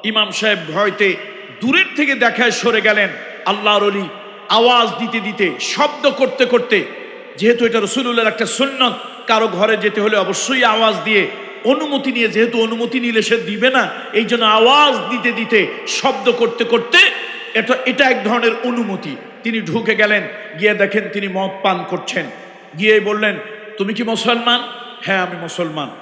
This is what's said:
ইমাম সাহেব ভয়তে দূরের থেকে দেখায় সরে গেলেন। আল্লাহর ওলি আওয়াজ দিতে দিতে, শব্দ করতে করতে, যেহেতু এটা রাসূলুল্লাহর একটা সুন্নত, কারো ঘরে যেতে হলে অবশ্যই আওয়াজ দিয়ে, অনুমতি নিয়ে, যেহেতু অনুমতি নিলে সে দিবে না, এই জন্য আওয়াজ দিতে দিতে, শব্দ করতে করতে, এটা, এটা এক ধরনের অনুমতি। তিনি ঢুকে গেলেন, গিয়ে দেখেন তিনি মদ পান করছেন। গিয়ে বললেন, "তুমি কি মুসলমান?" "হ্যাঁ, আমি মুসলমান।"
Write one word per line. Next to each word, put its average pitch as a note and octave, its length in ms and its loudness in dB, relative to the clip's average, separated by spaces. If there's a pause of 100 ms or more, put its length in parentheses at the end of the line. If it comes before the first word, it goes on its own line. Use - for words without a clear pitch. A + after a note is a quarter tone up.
ইমাম G#3+ 260 0
সাহেব G#3 280 0 (160)
ভয়তে G3 420 2 (440)
দূরের E4+ 260 2 (100)
থেকে C#4 180 2
দেখায় A#3 360 2
সরে A3 300 0
গেলেন। G#3 280 4 (380)
আল্লাহর G#3 360 2
ওলি G3 260 0 (400)
আওয়াজ A#3 400 6 (100)
দিতে A3+ 220 -4
দিতে, F#3+ 400 -2
শব্দ D4 500 0
করতে B3 340 0
করতে, A3+ 400 2 (520)
যেহেতু A#3 300 4
এটা A3+ 140 2
রাসূলুল্লাহর A#3 480 0
একটা G#3+ 180 -2
সুন্নত, C4 460 0 (340)
কারো A3 220 4
ঘরে G#3 280 2
যেতে G#3 240 -2
হলে G#3+ 160 2
অবশ্যই G3+ 480 0
আওয়াজ A3 300 4 (100)
দিয়ে, G3+ 260 2 (340)
অনুমতি C#4 480 0
নিয়ে, A#3 160 0
যেহেতু A3+ 340 2
অনুমতি A#3 380 -2
নিলে A3+ 220 0
সে A#3 140 2
দিবে G#3+ 340 0
না, B3 180 2 (240)
এই A3 120 2
জন্য A3+ 200 0
আওয়াজ A3+ 680 6
দিতে A#3+ 220 -2
দিতে, A3 340 2 (220)
শব্দ - 440 0
করতে A#3 320 0
করতে, - 340 2 (560)
এটা, A3 200 0 (120)
এটা C4 240 2
এক G#3+ 140 0
ধরনের A3+ 260 2 (140)
অনুমতি। G3+ 520 -4 (260)
তিনি A3+ 180 -4
ঢুকে G#3 340 -2
গেলেন, G#3 340 2 (300)
গিয়ে G#3 160 2
দেখেন G3 380 0
তিনি G3+ 160 -4
মদ F#3+ 220 -4 (120)
পান F3+ 260 0
করছেন। E3 420 -6 (480)
গিয়ে G#3+ 220 6
বললেন, G#3 380 0 (400)
"তুমি G3+ 160 -2
কি A#3+ 80 -4
মুসলমান?" A#3+ 600 0 (420)
"হ্যাঁ, F#3+ 180 0
আমি F3 140 -6
মুসলমান।" D#3+ 540 -6 (120)